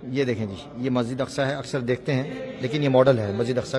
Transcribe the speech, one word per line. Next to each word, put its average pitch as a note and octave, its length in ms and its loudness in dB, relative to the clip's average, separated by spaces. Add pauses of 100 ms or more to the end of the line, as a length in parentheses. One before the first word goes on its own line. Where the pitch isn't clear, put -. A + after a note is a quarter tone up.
یہ B2+ 200 -2
دیکھیں A2+ 220 0
جی، G2 100 -8 (220)
یہ B2+ 120 -2
مسجد B2 320 0
اقصی C3 200 -4
ہے، C3+ 120 0
اکثر C#3+ 260 -6
دیکھتے B2 340 -2
ہیں - 380 -4 (100)
لیکن D3 220 -2
یہ C#3 60 2
ماڈل C3 300 8
ہے G2+ 160 0
مسجد A#2+ 220 0
اقصی B2 220 -2